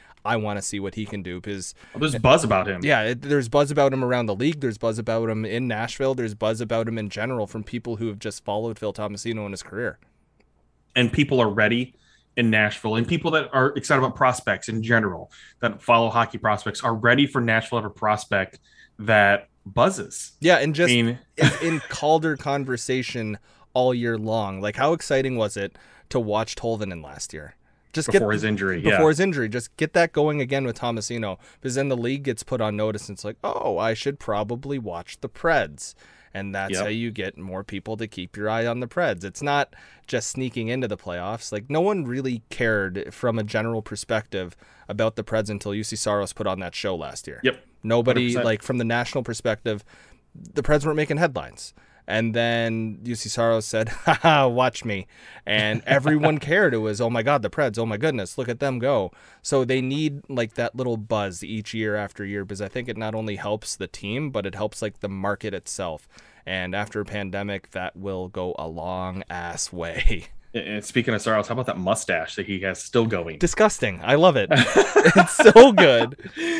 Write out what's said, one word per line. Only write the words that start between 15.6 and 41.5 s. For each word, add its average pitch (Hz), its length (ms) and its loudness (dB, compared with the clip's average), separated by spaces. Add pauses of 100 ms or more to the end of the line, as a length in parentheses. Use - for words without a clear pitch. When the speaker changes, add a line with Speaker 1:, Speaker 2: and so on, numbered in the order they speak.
Speaker 2:
that 110 200 -2
follow 117 300 4
hockey 113 280 0
prospects, 107 440 -2
are 120 120 0
ready 120 340 4
for 139 120 -2
Nashville 113 380 0
to 107 60 -4
have 101 80 -6
a - 20 -20
prospect 107 640 -2 (400)
that 104 500 4 (180)
buzzes. 127 720 -2
Speaker 1:
Yeah, 170 160 6
and 143 180 2
just 165 160 4
Speaker 2:
I 123 40 6
mean 120 240 2 (180)
Speaker 1:
is - 260 2
in 165 260 -2
Calder 156 480 0
conversation 127 1040 -4 (340)
all 127 220 4
year 117 240 -2
long. 107 420 -2
Like, 104 160 -4
how 151 180 2
exciting 135 420 0
was 107 200 -2
it 98 200 -6 (320)
to 135 100 -2
watch 107 380 -2
Tolvanen 104 480 -6
last 71 280 -14
year? 76 240 -16 (360)
Just 156 160 -4
get 196 100 4
Speaker 2:
Before 107 140 4
his 104 100 0
injury, 95 380 0
yeah. 104 160 4
Speaker 1:
before 156 140 8
his 151 100 2
injury, 151 280 0
just 120 280 -8
get 160 160 -2
that 170 200 4
going 151 280 2
again 135 240 -2
with 117 160 -6
Tomasino, 113 580 -4 (220)
because 127 160 -4
then 139 120 0
the 131 80 0
league 135 280 -4
gets 127 180 -4
put 127 180 -4
on 107 160 -2
notice, 107 320 -4
and 101 60 -12
it's - 100 -16
like, 104 200 -8
"Oh, 101 340 -2
I 113 160 0
should 143 240 -6
probably 120 600 -4
watch 87 400 -12
the 135 80 -10
Preds." 110 640 -2 (420)
And 98 160 -8
that's 98 200 -4
Speaker 2:
Yep. 95 100 -2
Speaker 1:
how 104 60 -2
you 113 240 -4
get 101 260 -8
more 95 240 -10
people 104 340 -10
to 110 120 -8
keep - 280 -14
your 107 140 -4
eye 113 160 -2
on 120 140 -4
the 120 80 -8
Preds. 120 340 -2
It's 98 180 -12
not 143 360 -2 (320)
just 120 200 -4
sneaking 123 380 -6
into 123 220 -4
the 101 80 -6
playoffs. 92 560 -10